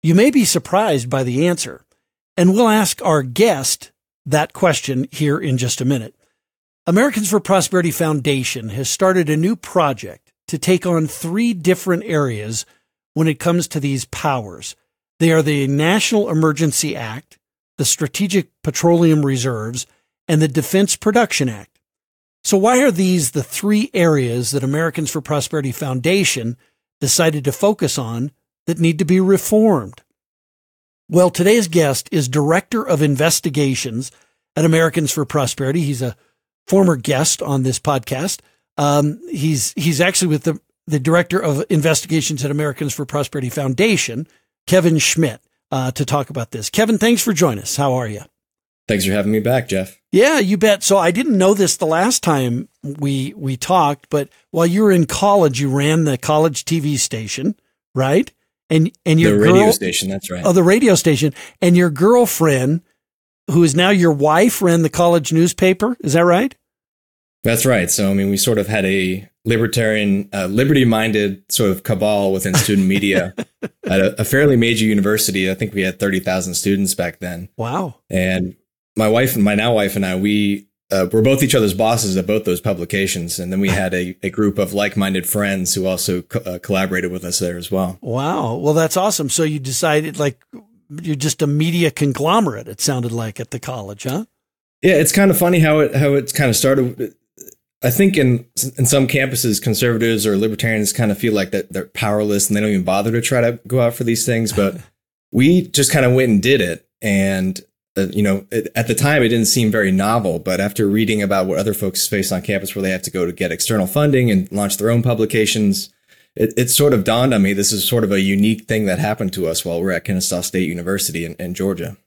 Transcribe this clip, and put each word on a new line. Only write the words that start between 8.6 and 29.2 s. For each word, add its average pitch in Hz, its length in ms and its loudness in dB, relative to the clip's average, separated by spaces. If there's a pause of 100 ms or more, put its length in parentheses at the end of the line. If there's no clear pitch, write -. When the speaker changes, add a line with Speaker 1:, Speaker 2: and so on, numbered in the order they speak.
Speaker 1:
has 120 200 -8
started 185 400 0
a 151 80 0
new 185 200 0
project 139 760 -4 (140)
to 165 100 -8
take 180 300 0
on 160 220 0
three 214 440 -2
different 180 540 -2
areas 113 580 -4 (480)
when 160 140 0
it 156 140 -2
comes 175 260 0
to - 140 -6
these 135 240 -4
powers. 120 720 -6 (420)
They 165 140 4
are 160 100 4
the 143 240 0
National 180 640 0
Emergency 156 640 0
Act, 113 460 -12 (360)
the - 80 -2
Strategic 180 680 -2 (120)
Petroleum 160 640 2
Reserves, 123 580 -4 (440)
and 156 120 2
the 160 60 4
Defense 170 480 0
Production 214 540 0
Act. 101 320 -14 (640)
So - 120 0
why 247 280 4
are 254 80 4
these 180 400 0
the 147 100 -2
three 208 500 -2
areas 131 600 0
that 143 100 -2
Americans 151 480 -4
for 156 100 -6
Prosperity 139 520 -4
Foundation 131 840 -2 (440)
decided 147 460 0
to 139 60 0
focus 196 460 0
on 117 320 -6 (380)
that 165 100 -2
need 165 220 0
to 190 40 2
be 180 140 2
reformed? 190 840 2 (1040)